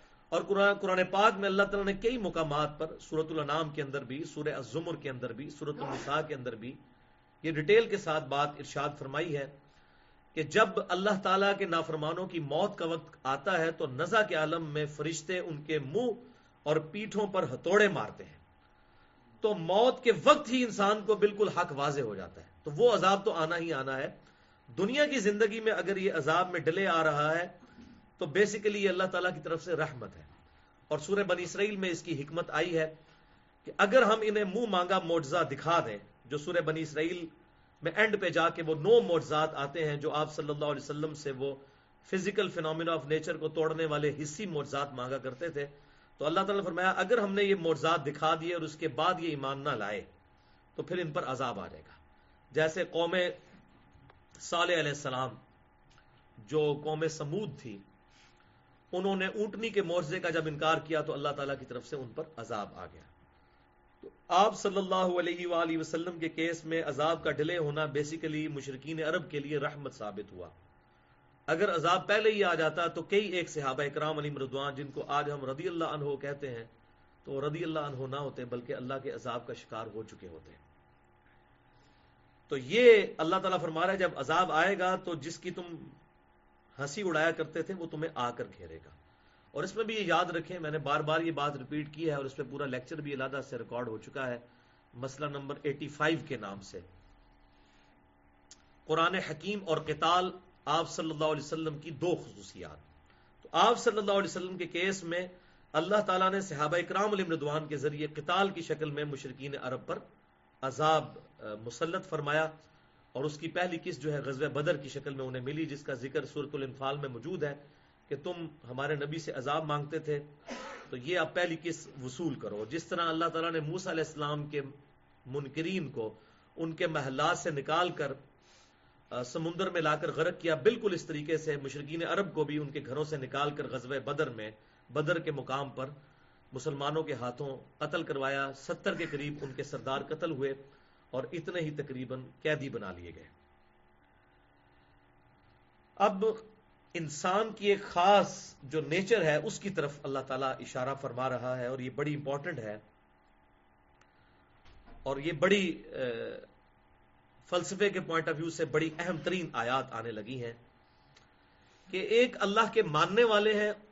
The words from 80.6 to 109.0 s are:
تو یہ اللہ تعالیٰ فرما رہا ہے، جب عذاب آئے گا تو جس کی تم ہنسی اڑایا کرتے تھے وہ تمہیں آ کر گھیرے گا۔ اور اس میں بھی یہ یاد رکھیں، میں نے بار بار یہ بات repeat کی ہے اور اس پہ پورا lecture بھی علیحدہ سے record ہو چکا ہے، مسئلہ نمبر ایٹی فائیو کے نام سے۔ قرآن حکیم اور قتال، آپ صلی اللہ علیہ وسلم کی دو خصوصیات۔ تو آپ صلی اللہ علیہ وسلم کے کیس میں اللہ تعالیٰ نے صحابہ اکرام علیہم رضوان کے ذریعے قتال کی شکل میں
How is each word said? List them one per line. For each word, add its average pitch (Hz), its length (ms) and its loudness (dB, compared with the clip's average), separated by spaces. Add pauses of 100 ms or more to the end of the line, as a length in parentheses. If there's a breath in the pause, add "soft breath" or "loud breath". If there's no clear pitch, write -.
تو 143 80 -2
یہ 208 460 10 (160)
اللہ 160 180 2
تعالیٰ 185 240 2
فرما 165 260 0
رہا 190 60 4
ہے، 190 60 0
جب 180 180 2
عذاب 156 360 2
آئے 175 260 4
گا 185 180 2
تو 180 180 -6
جس 156 240 -8
کی 180 120 -10
تم 180 120 -8 (1160)
ہنسی 143 240 -4
اڑایا 165 280 4
کرتے 160 320 -2
تھے 190 120 -6
وہ 170 120 -8
تمہیں 160 280 -4
آ 123 160 0
کر 120 140 -6 (140)
گھیرے 80 260 -14
گا۔ - 60 -20 (600 soft breath)
اور 151 140 -4
اس 190 120 -6
میں 220 80 0
بھی 220 100 -4
یہ 214 80 -2
یاد 170 220 4
رکھیں، 175 340 -6
میں 156 120 -4
نے 151 80 0
بار 143 220 0
بار 156 200 2
یہ 165 120 0
بات 143 240 0
repeat 147 380 -6
کی 160 120 -4
ہے 151 80 2
اور 139 100 -2
اس 135 120 -8
پہ 151 140 -4
پورا 143 160 -4
lecture 127 340 -6
بھی 143 140 -6
علیحدہ 135 340 -4
سے 127 100 -8
record 120 300 -6
ہو 110 100 -6
چکا 135 280 -8
ہے، 120 120 -4 (560 soft breath)
مسئلہ 131 320 -6
نمبر 143 360 -6
ایٹی 147 260 -2
فائیو 160 300 2 (100)
کے 131 80 -6
نام 101 240 -8
سے۔ 95 200 -14 (2000 soft breath)
قرآن 165 300 2
حکیم 185 500 -4
اور 160 140 2
قتال، 165 520 2 (340)
آپ 156 260 2
صلی 160 200 -4
اللہ 156 140 -2
علیہ 156 180 2
وسلم 156 360 -4
کی 151 120 -12
دو 165 240 0 (100)
خصوصیات۔ 85 520 -16 (680 soft breath)
تو - 100 -18
آپ 208 260 8
صلی 214 200 2
اللہ 202 140 2
علیہ 196 180 2
وسلم 180 280 -6
کے 175 80 -4
کیس 180 380 -2
میں 175 220 -2 (460 loud breath)
اللہ 175 240 2
تعالیٰ 190 340 4
نے 190 100 0
صحابہ 151 360 0
اکرام 185 360 0
علیہم 185 180 0
رضوان 151 380 -2
کے 151 80 -4
ذریعے 147 380 -2
قتال 180 360 2
کی 180 120 -8
شکل 151 280 -4
میں 143 140 -4